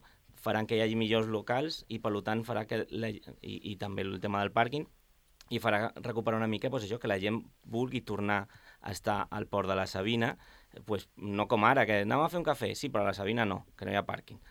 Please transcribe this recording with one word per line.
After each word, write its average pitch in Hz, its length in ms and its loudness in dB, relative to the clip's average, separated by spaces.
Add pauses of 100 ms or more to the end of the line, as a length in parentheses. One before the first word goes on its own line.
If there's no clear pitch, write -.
(360)
faran 110 320 0
que 117 100 2
hi 110 40 4
hagi 113 140 2
millors 110 320 4
locals 120 600 -2
i, 113 100 -6
per 107 240 -2
tant, 110 240 0
farà 110 220 -4
que 113 240 -2
la, 110 180 -4
i, 104 120 -8 (200)
i 101 360 -8
també 101 280 -4
el 95 160 -6
tema 101 240 0
del 95 80 -2
pàrquing, 123 320 2 (640)
i 117 140 -2
farà 107 320 2
recuperar 113 420 -2
una 113 100 2
mica, 110 220 0
pues, 127 140 -2
això, 104 160 -6
que - 80 -4
la 101 120 2
gent 104 220 0 (220)
vulgui 127 380 -2
tornar 101 460 0 (340)
a - 100 -8
estar 104 400 -2
al 107 160 -6
port 98 220 0
de 98 60 2
la 95 120 0
Sabina, 117 500 0 (480)
pues, 101 300 -4
no 101 320 -2
com 107 160 4
ara, 123 240 6
que 104 160 4
anem 117 160 2
a 160 100 2
fer 170 80 -4
un 170 80 -2
cafè, 123 300 0
sí, 143 160 -6
però 104 140 2
a - 20 2
la 98 80 0
Sabina 107 320 0
no, 98 140 -2 (160)
que 98 100 -10
no 98 60 -2
hi - 20 0
ha 101 100 4
pàrquing, - 460 -8